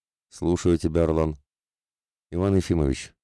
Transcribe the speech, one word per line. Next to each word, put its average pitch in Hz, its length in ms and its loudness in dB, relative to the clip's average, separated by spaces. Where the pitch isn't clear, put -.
"Слушаю 85 480 0
тебя, 82 260 0
Арлан". 80 340 0
"Иван 95 260 0
Ефимович, 80 580 0